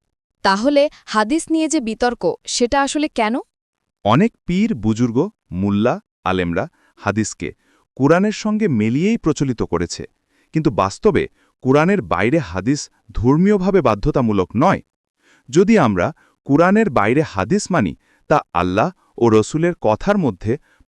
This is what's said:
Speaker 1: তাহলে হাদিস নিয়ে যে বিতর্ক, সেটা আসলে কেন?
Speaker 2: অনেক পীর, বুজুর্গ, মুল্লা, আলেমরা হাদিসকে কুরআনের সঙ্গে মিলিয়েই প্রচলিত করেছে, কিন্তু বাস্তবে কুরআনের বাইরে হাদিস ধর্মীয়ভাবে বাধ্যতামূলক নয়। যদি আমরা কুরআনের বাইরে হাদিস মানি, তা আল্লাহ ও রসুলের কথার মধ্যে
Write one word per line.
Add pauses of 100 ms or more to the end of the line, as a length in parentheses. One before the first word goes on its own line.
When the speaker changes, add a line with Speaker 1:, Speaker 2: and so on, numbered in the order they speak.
(420)
Speaker 1:
তাহলে (160)
হাদিস
নিয়ে
যে
বিতর্ক, (100)
সেটা
আসলে
কেন? (720)
Speaker 2:
অনেক (140)
পীর,
বুজুর্গ, (240)
মুল্লা, (240)
আলেমরা (280)
হাদিসকে (440)
কুরআনের
সঙ্গে
মিলিয়েই
প্রচলিত
করেছে, (460)
কিন্তু
বাস্তবে (340)
কুরআনের
বাইরে
হাদিস (220)
ধর্মীয়ভাবে
বাধ্যতামূলক
নয়। (680)
যদি
আমরা (320)
কুরআনের
বাইরে
হাদিস
মানি, (320)
তা (120)
আল্লাহ (280)
ও
রসুলের
কথার
মধ্যে (320)